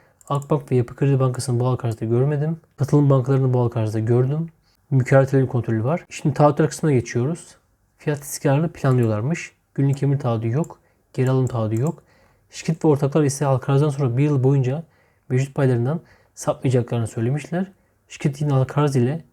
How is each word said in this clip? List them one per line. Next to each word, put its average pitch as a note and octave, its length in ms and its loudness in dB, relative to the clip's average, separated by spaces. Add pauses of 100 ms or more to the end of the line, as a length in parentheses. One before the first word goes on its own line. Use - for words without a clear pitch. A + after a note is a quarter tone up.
(300)
Akbank C#3+ 420 -2
ve C3 40 0
Yapı A#2+ 200 0
Kredi C#3 240 2
Bankası'nı B2+ 400 -2
bu B2 80 0
halka B2 200 -2
arzda A2+ 180 -4
görmedim. C#3+ 540 0 (180)
Katılım C#3+ 320 4
bankalarını C3 440 2
bu B2+ 60 2
halka A#2+ 200 0
arzda A2 200 -2
gördüm. B2+ 500 0 (420)
Mükerrelerin C3+ 560 4
kontrolü A2+ 360 -2
var. D3+ 260 -2
Şimdi - 260 -4
taahhütler D3+ 340 4
kısmına D#3 240 -2
geçiyoruz. B2+ 640 -4 (420)
Fiyat D3 260 -6
istikrarını D3+ 460 0
planlıyorlarmış. B2+ 840 0 (220)
Günlük C#3 300 0
emir C#3 160 2
taahhüdü A#2 300 -2
yok. D3 300 -4 (340)
Geri B2+ 160 0
alım C3 180 2
taahhüdü A2+ 340 -2
yok. E3 220 -4 (460)
Şirket - 360 -6
ve - 20 6
ortaklar D3 360 2
ise C#3+ 220 0
halka C3+ 280 0
arzdan C#3+ 160 4
sonra C3+ 280 -2
bir C#3 60 2
yıl D3 200 2
boyunca C3+ 400 2 (460)
mevcut C3 260 -2
paylarından B2+ 460 0 (340)
sapmayacaklarını B2 720 -2
söylemişler. C#3+ 640 -4 (360)
Şirket - 340 -4
yine D3 120 0
halka C3+ 280 0
arz D3 140 0
ile C3 380 0